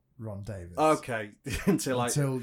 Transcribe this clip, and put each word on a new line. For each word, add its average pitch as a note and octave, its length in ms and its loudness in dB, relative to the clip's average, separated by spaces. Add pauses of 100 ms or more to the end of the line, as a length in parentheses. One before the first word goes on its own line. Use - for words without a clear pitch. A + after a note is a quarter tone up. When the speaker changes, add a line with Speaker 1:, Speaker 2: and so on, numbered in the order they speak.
(180)
Speaker 1:
Ron G#2 260 -10
Davis. F#2 340 -10
Speaker 2:
Okay, C3 540 2 (180)
<laughs> - 180 -4
until C3+ 340 2
I, B2 60 0
Speaker 1:
Until C3 360 0